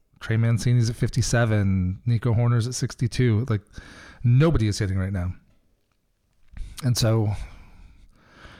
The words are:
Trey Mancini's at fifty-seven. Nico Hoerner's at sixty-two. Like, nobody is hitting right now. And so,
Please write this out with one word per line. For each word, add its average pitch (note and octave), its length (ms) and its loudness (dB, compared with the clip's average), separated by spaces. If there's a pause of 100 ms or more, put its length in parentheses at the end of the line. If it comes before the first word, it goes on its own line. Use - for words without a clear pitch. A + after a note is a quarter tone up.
(240)
Trey A2+ 140 -2
Mancini's A#2 520 2
at A#2+ 60 -6
fifty-seven. G#2+ 1080 0
Nico A#2 280 0
Hoerner's A#2+ 320 2
at B2+ 80 -6
sixty-two. A#2+ 760 0
Like, G#2 120 0 (600)
nobody B2 460 4
is G2 100 -4
hitting F#2+ 180 -2
right F#2+ 140 -4
now. F2+ 220 -6 (1500)
And B2 160 0
so, A2 360 0 (1300)